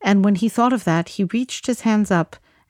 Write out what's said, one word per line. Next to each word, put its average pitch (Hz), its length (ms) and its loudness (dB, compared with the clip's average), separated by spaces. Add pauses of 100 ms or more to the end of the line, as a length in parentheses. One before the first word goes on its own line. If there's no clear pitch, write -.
And 196 220 4
when 202 120 2
he 208 120 0
thought 247 240 0
of 247 120 -2
that, 165 260 0
he - 140 -4
reached 240 420 -6
his 240 140 -2
hands 214 300 0
up 170 260 0 (340)